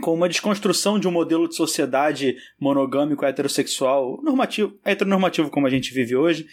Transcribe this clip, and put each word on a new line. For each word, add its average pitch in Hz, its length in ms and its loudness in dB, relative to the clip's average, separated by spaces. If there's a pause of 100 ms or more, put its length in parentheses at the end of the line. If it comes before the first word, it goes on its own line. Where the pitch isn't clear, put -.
com 165 100 0
uma 175 160 2
desconstrução 202 720 0
de 175 80 0
um 180 40 0
modelo 165 380 0
de - 60 -12
sociedade 139 800 0 (240)
monogâmico, 139 640 0
heterossexual, 139 960 0
normativo, 254 640 -2
heteronormativo 190 640 2
como 143 160 0
a 131 40 4
gente 127 220 -2
vive 123 240 0
hoje. 156 380 2